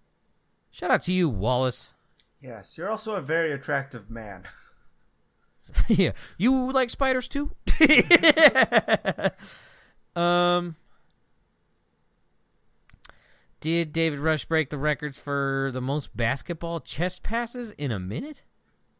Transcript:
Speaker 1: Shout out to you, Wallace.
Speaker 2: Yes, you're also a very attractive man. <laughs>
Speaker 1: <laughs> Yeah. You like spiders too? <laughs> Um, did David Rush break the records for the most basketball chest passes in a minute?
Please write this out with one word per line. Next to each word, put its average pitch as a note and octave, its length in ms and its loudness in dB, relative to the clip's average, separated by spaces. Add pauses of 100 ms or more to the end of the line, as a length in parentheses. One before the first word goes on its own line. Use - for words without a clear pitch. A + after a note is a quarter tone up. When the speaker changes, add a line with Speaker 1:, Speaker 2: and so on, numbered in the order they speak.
(720)
Speaker 1:
Shout - 180 -6
out A3 140 2
to F3+ 100 0
you, F3+ 160 2
Wallace. B2 640 -2 (480)
Speaker 2:
Yes, A#2 380 -16
you're F#3 100 -6
also G#3+ 240 -6
a F#3+ 80 -4
very D#3+ 300 -2
attractive C3+ 580 -6
man. G#2 400 -12
<laughs> - 60 -20 (1120)
Speaker 1:
<laughs> - 180 6
Yeah. E3+ 240 4 (260)
You B3+ 340 0
like C4 180 0
spiders C4 380 0
too? C#4+ 240 -4 (280)
<laughs> C4 1500 4 (840)
Um, F3 600 0 (2750)
did D#3+ 340 -2
David D#3+ 240 0
Rush D3+ 280 -2
break D#3+ 260 -2
the D3 80 -6
records D3 400 -4
for C#3 540 -2
the B2+ 80 -6
most C#3 360 -4
basketball D#3 640 -4
chest - 420 -4
passes A#3 500 -2
in C#3 200 -4
a G2+ 80 -2
minute? A#2+ 440 -8 (560)